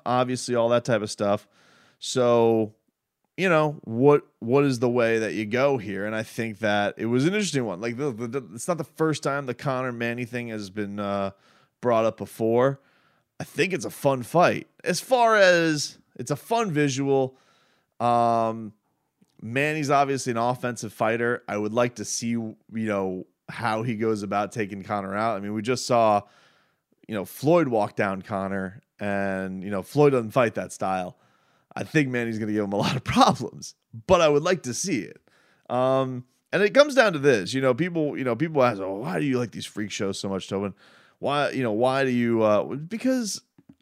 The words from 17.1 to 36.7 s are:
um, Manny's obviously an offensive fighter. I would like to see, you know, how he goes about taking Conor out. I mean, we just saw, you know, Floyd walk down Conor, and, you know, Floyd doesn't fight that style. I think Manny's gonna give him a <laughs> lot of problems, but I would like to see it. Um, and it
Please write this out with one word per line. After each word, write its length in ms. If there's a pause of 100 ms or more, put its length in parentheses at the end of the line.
um, 720 (680)
Manny's 500
obviously 420
an 60
offensive 540
fighter. 540
I 120
would 140
like 240
to 80
see, 260
you 260 (160)
know, 540 (220)
how 360
he 100
goes 300
about 260
taking 320
Conor 340
out. 200
I 40
mean, 140
we 80
just 240
saw, 360 (840)
you 80
know, 100
Floyd 440
walk 260
down 260
Conor, 640 (160)
and, 640
you 80
know, 120
Floyd 280
doesn't 220
fight 240
that 160
style. 440 (580)
I 100
think 240
Manny's 320
gonna 120
give 120
him 80
a 40
<laughs> 80
lot 120
of 80
problems, 720 (320)
but 120
I 80
would 140
like 220
to 100
see 240
it. 220 (500)
Um, 540 (280)
and 100
it 120